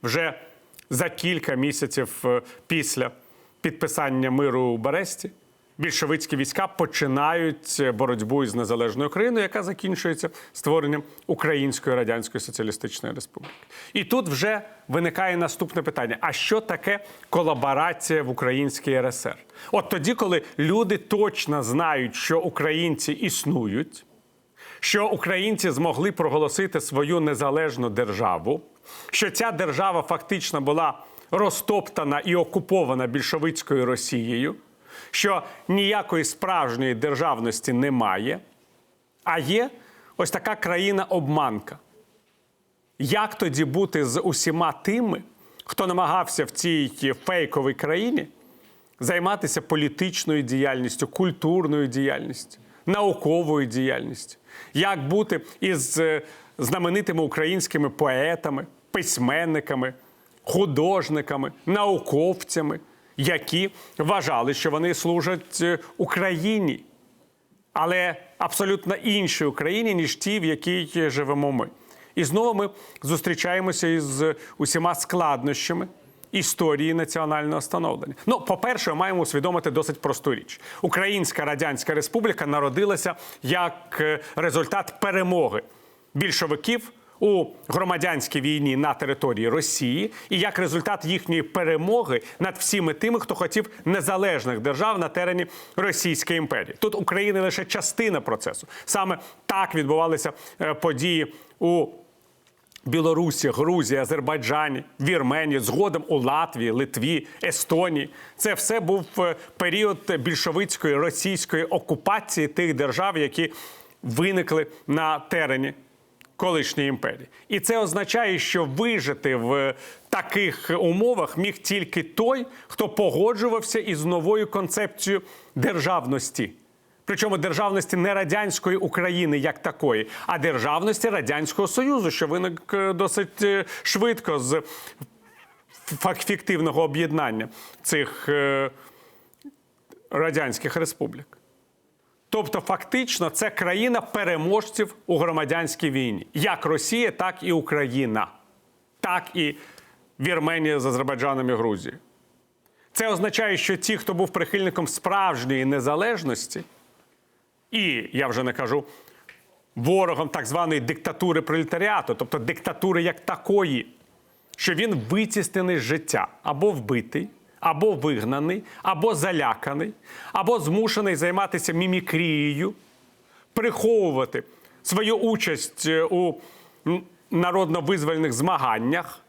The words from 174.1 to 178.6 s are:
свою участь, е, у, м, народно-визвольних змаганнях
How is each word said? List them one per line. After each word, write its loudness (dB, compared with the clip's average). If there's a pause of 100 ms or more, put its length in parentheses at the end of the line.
свою 2
участь, 0
е, 4
у, 2 (520)
м, 0 (280)
народно-визвольних 2
змаганнях 0